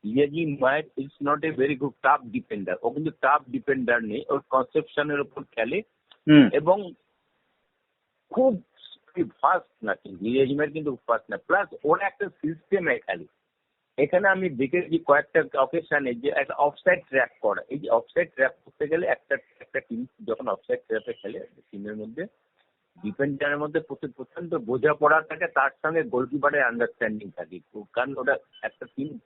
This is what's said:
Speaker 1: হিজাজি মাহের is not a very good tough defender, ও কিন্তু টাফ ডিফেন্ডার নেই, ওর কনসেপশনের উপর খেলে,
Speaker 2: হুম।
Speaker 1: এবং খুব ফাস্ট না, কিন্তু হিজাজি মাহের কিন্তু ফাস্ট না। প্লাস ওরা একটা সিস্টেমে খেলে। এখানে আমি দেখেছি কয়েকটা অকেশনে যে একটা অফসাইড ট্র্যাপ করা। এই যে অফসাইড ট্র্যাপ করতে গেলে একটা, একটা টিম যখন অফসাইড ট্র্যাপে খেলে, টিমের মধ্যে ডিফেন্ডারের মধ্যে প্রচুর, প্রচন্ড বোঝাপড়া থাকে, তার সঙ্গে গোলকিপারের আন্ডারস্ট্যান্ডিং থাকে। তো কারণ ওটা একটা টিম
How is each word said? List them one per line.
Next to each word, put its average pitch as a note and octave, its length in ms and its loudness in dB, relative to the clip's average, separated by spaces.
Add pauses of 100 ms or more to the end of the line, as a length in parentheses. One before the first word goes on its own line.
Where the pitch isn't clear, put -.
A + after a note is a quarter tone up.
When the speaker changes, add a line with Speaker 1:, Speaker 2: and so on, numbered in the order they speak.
Speaker 1:
হিজাজি C#3+ 560 0
মাহের C#3 240 2 (140)
is C#3+ 280 -8
not D3 120 2
a D#3+ 140 -4
very C3+ 240 0
good C3 160 -4 (100)
tough C3 300 2
defender, G2+ 500 -4
ও A#2 80 0
কিন্তু D3+ 200 -4
টাফ C#3 400 0
ডিফেন্ডার A#2+ 540 -2
নেই, G#2+ 240 -6
ওর C#3 120 -2 (100)
কনসেপশনের D3 720 -2
উপর C#3+ 220 -8 (100)
খেলে, C3 300 -2 (460)
Speaker 2:
হুম। D3+ 240 10
Speaker 1:
এবং F3 400 2 (1400)
খুব B3+ 280 4 (560)
ফাস্ট - 680 0
না, G3+ 100 -2
কিন্তু F#2+ 300 -12
হিজাজি C3 300 2
মাহের D3 180 0
কিন্তু D3 240 -6 (100)
ফাস্ট A#2 240 0
না। - 60 -6
প্লাস F#3 320 0 (160)
ওরা F#3 220 2
একটা F#3+ 220 -6
সিস্টেমে D#3+ 680 -2
খেলে। F2 260 -8 (720)
এখানে F3+ 300 4
আমি F#3+ 200 2
দেখেছি D#3 500 -2
কয়েকটা D3+ 640 2
অকেশনে C3+ 540 0
যে A#2+ 140 -4
একটা C#3+ 260 -2
অফসাইড D3 440 2 (100)
ট্র্যাপ C3 200 2 (120)
করা। G2+ 280 0
এই C#3 100 -8
যে - 100 -8
অফসাইড D#3+ 460 0
ট্র্যাপ B2+ 180 2 (120)
করতে C#3+ 240 -8
গেলে E3+ 180 -2
একটা, - 300 -4 (240)
একটা - 200 -6
টিম A#2+ 260 -8 (200)
যখন A#2 220 -4
অফসাইড B2 320 -4
ট্র্যাপে A2+ 320 -6
খেলে, - 340 -12 (240)
টিমের G#2 260 -12
মধ্যে A2+ 280 -10 (760)
ডিফেন্ডারের C#3+ 560 -2
মধ্যে D3+ 220 -2
প্রচুর, C#3 300 -10
প্রচন্ড E3 440 -10
বোঝাপড়া D3 680 2
থাকে, D#3 260 -6
তার C#3 240 0 (120)
সঙ্গে D#3+ 200 0
গোলকিপারের C3+ 600 0
আন্ডারস্ট্যান্ডিং A#2 680 -2
থাকে। E2+ 300 -14 (120)
তো G#2 200 -14
কারণ C3 240 -4
ওটা C3 200 0 (260)
একটা - 240 -10
টিম D3+ 400 -10